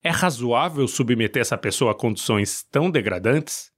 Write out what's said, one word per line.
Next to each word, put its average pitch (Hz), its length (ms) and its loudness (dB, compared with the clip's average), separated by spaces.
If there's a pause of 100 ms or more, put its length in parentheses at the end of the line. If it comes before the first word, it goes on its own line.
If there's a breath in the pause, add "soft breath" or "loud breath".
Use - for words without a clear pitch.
é 170 60 0
razoável 139 800 0
submeter 120 540 0
essa 113 160 -2
pessoa 110 320 0
a 107 40 0
condições 107 760 -2
tão 160 200 2
degradantes? 113 880 -2